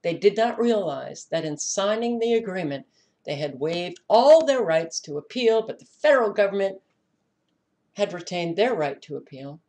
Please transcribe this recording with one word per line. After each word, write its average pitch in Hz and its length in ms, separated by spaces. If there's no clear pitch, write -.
They 170 140
did 202 200
not 233 220
realize 190 720
that 165 160
in 151 120
signing 220 600
the 233 160
agreement, 180 540
they 143 100
had 139 240
waived 175 400
all 277 360
their 262 180
rights 165 380
to 147 160
appeal, 226 440
but - 160
the - 80
federal 254 460
government 196 500
had 202 160
retained 170 440
their 220 180
right 143 300
to 147 140
appeal. 139 520